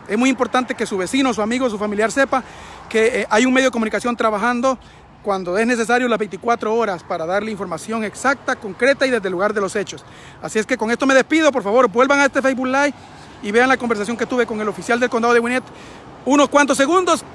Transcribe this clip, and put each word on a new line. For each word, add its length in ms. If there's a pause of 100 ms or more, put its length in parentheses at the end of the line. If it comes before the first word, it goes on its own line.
Es 100
muy 120
importante 440
que 120
su 100
vecino, 380
su 80
amigo, 260
su 100
familiar 320
sepa 320 (460)
que, 320
eh, 80
hay 160
un 80
medio 160
de 40
comunicación 440
trabajando 600 (440)
cuando 360
es 80
necesario 420
las 100
veinticuatro 560
horas 300
para 220
darle 260
información 500
exacta, 540
concreta 500
y 40
desde 180
el 40
lugar 200
de 80
los 160
hechos. 280 (380)
Así 160
es 80
que 120
con 120
esto 160
me 80
despido. 380
Por 100
favor, 260
vuelvan 320
a 40
este 160
Facebook 260
Live 280 (480)
y 100
vean 160
la 80
conversación 400
que 100
tuve 200
con 140
el 80
oficial 300
del 120
condado 240
de 60
Gwinnett 240 (600)
unos 240
cuantos 280
segundos, 480 (100)